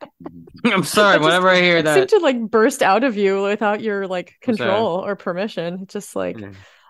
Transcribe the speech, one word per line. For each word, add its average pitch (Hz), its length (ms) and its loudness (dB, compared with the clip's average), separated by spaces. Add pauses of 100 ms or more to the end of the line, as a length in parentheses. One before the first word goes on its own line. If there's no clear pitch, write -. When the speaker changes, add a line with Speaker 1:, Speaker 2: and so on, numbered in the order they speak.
(240)
Speaker 1:
<laughs> - 400 -20
I'm 202 180 2
sorry. 202 300 4
Speaker 2:
That 170 60 4
just 151 80 2
Speaker 1:
Whenever 185 240 4
I 180 100 4
hear 175 160 4
Speaker 2:
seemed 160 100 2
Speaker 1:
that 381 220 2
Speaker 2:
to, 440 120 4
like, 269 200 0
burst 226 420 0
out 208 220 2
of 226 140 -2
you 196 240 0
without 208 400 -2
your, 202 240 -6
like, 180 260 -8 (160)
Speaker 1:
I'm 226 80 -2
sorry. 123 140 -2
Speaker 2:
control 190 340 -2
or 202 100 -4
permission. 185 680 -8
It's 190 100 -18
just - 240 -12
like, - 220 -6
Speaker 1:
Yeah. 98 140 -14 (380)